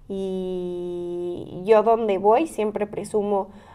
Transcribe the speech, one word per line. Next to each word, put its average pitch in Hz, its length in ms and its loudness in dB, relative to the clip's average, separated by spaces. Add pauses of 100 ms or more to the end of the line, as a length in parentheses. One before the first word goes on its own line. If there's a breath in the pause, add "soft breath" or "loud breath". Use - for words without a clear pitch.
y 180 1600 -8
yo 214 180 8
donde 220 360 2
voy 220 280 4
siempre 214 400 -4
presumo 202 640 -2 (260 loud breath)